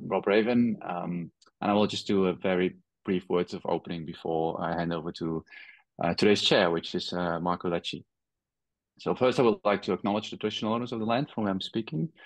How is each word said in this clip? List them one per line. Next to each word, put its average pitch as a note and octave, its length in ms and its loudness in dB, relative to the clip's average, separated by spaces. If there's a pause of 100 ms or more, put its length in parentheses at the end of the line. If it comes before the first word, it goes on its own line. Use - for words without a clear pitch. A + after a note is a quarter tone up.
Rob F#2 240 -2
Raven, A2+ 560 4
um, F2 480 -6 (300)
and G2+ 100 0
I - 20 4
will G#2 140 4
just G2 200 -6
do G2 200 2
a F2 80 2
very F2+ 420 0 (280)
brief F#2 240 -2
words F2+ 260 0
of F2+ 100 -10
opening E2+ 400 -4
before E2 580 -2
I E2 120 -2
hand E2+ 180 -2
over E2 200 -4
to, E2 320 -4 (580)
uh, E2+ 120 2
today's G#2 280 4
chair, G2+ 280 4
which E2 240 -2
is, - 180 -4
uh, F2 280 -2
Marco F2 300 -2
Lecci. - 340 -6 (920)
So - 160 0
first, B2+ 260 2
I - 20 6
would A2 220 4
like G2+ 180 2
to G#2 120 0
acknowledge G#2+ 360 -2
the - 60 -10
traditional G#2+ 380 -2
owners A#2+ 180 -4
of A#2 80 -6
the G#2+ 60 -4
land A#2+ 240 0
from - 140 -4
whom G2 60 2
I'm F#2+ 100 -2
speaking, D#3 500 -4 (160)